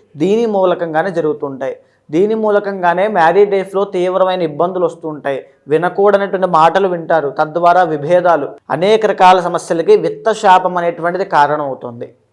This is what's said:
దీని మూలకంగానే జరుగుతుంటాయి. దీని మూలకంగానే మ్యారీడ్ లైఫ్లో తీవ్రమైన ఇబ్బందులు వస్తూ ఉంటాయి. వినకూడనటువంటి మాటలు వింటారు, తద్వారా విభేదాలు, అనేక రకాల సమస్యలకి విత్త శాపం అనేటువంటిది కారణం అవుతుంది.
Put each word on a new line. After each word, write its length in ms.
దీని 280
మూలకంగానే 640
జరుగుతుంటాయి. 680
దీని 240
మూలకంగానే 720
మ్యారీడ్ 440
లైఫ్లో 320
తీవ్రమైన 580
ఇబ్బందులు 440
వస్తూ 240
ఉంటాయి. 360
వినకూడనటువంటి 800
మాటలు 400
వింటారు, 520
తద్వారా 440
విభేదాలు, 640
అనేక 360
రకాల 340
సమస్యలకి 560
విత్త 360
శాపం 460
అనేటువంటిది 480
కారణం 360
అవుతుంది. 520